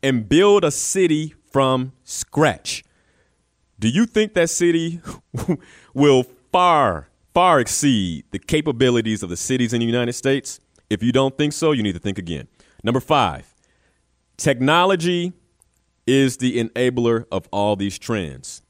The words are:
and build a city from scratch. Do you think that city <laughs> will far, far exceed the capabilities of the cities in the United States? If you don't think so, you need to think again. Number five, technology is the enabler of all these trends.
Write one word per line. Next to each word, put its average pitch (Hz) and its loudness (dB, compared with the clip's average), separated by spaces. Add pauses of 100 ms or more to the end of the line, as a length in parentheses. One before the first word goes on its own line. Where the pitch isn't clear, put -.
and 123 -2
build 196 4
a 156 2
city 156 -2 (160)
from 131 0 (120)
scratch. - -4 (920)
Do 107 0
you 160 2
think 214 -2
that 165 2
city 165 0 (460)
<laughs> - -8
will 135 6 (280)
far, 147 2 (240)
far 170 4
exceed 104 -2
the 98 -8
capabilities 120 0
of 92 -8
the 87 -8
cities 123 -2
in 120 -2
the 117 -2
United 120 -2
States? - -4 (300)
If 107 -2
you 123 0
don't 135 2
think 147 0
so, 156 0
you 127 -2
need 101 -2
to 85 -10
think 101 -6
again. 85 -10 (340)
Number 123 0
five, 110 -2 (800)
technology 175 0 (760)
is 135 2
the 120 -2
enabler 117 -2
of - -6
all 101 -2
these 98 -6
trends. 80 -8